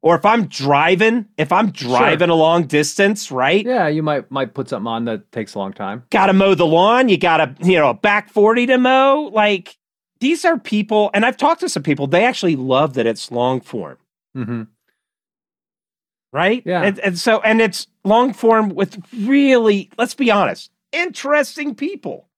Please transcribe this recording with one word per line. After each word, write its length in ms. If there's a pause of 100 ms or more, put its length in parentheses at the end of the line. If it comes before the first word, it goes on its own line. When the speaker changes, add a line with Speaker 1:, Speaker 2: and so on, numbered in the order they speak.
Speaker 1:
Or 160
if 80
I'm 220
driving, 800 (100)
if 160
I'm 200
Speaker 2:
Sure. 160 (100)
Speaker 1:
driving 320
a 40
long 320
distance, 640
right? 320
Speaker 2:
Yeah, 240
you 140
might, 280
might 240
put 140
something 180
on 200
that 260
takes 220
a 40
long 140
time. 380
Speaker 1:
Gotta 220
mow 220
the 120
lawn. 420
You 100
got 220
a, 140 (120)
you 120
know, 120
a 40
back 360
forty 360
to 120
mow. 540
Like, 440 (440)
these 240
are 140
people, 560
and 100
I've 120
talked 240
to 80
some 160
people, 240
they 160
actually 320
love 380
that 120
it's 240
long 300
form. 380 (380)
Speaker 2:
Mm-hmm. 260 (1700)
Speaker 1:
Right? 340
Speaker 2:
Yeah. 160
Speaker 1:
And, 180
and 180
so, 220
and 200
it's 260 (180)
long 300
form 360
with 320 (140)
really, 800
let's 180
be 160
honest, 400 (220)
interesting 840
people. 640